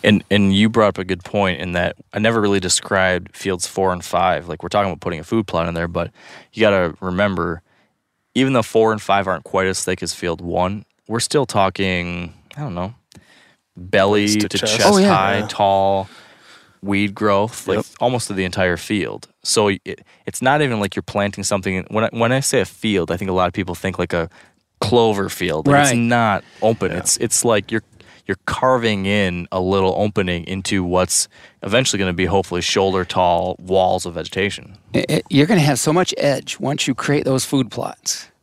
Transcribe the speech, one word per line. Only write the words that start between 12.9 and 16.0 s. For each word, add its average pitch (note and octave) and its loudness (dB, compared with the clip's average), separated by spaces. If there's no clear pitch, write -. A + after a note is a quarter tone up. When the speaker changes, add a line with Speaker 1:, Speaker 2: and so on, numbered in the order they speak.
Speaker 1:
belly G2 2
Speaker 2:
Waist G#2 2
Speaker 1:
to G2+ -2
Speaker 2:
to G2+ -4
Speaker 1:
chest A2 -2
Speaker 2:
chest. G2+ 4
Speaker 3:
Oh, G2+ 6
yeah. G2 6
Speaker 1:
high, G2 2
Speaker 2:
Yeah. G#2+ -6
Speaker 1:
tall G2 2